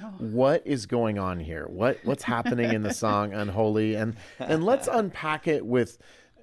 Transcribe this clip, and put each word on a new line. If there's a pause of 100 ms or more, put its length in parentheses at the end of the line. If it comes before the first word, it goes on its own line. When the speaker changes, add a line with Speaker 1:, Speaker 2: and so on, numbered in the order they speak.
Speaker 1:
Oh. (100)
Speaker 2:
what
is
going
on
here?
What,
what's
happening
in
the
Speaker 1:
<laughs>
Speaker 2:
song
Unholy?
And, (240)
and
let's
Speaker 3:
<laughs>
Speaker 2:
unpack
it
with, (440)